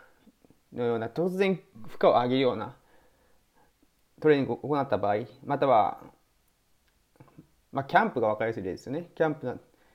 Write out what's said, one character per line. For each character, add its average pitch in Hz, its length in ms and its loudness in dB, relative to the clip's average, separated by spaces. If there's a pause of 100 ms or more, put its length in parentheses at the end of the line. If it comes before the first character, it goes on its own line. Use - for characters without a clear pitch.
(720)
の 120 120 -6
よ 117 120 0
う - 20 -6
な 110 100 -6
突 175 220 -2
然 190 300 0 (280)
負 - 120 -12
荷 190 100 6
を - 20 6
上 123 160 2
げ 127 80 0
る 135 40 0
よ 123 120 2
う 95 40 -6
な 110 200 -10 (1400)
ト 151 80 2
レ 147 80 6
ー - 20 0
ニ 131 60 0
ン - 20 -2
グ 117 80 -4
を - 20 -2
行 143 220 -4
っ 135 100 -4
た 101 100 0
場 101 140 0
合、 104 40 2 (280)
ま 139 140 -4
た 143 80 2
は、 113 340 2 (1700)
ま 135 100 -4
あ、 - 20 -14
キ - 100 -2
ャ 202 100 8
ン 202 60 -2
プ 127 100 -4
が 110 80 2
分 107 100 0
か 113 60 -2
り 113 60 0
や - 40 -6
す 101 60 -8
い - 20 -8
例 92 100 -4
で - 60 -8
す - 80 -20
よ 127 60 -10
ね。 170 220 -8
キ - 80 -4
ャ 160 60 4
ン 147 60 -2
プ 151 120 -12
の 120 120 -8 (360)